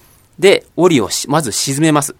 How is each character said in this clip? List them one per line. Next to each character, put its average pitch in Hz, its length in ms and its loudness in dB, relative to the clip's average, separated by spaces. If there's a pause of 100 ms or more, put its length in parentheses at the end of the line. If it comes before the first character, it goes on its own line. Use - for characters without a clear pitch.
(380)
で、 185 260 2 (120)
折 170 180 2
り 127 80 4
を 90 80 -4
し-、 - 180 -8
ま 151 140 0
ず 113 100 -6
沈 139 280 -4
め 160 120 2
ま 147 80 2
す。 - 200 -8